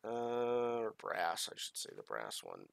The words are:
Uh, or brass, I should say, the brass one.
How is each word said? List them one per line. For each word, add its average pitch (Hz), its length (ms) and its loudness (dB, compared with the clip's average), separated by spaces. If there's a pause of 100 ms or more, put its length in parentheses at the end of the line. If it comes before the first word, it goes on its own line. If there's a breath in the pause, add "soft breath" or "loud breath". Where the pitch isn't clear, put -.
Uh, 120 760 2
or 113 180 0
brass, - 540 0
I - 60 -12
should - 200 -6
say, - 180 -6
the 52 80 -10
brass 55 400 -4
one. 50 300 -10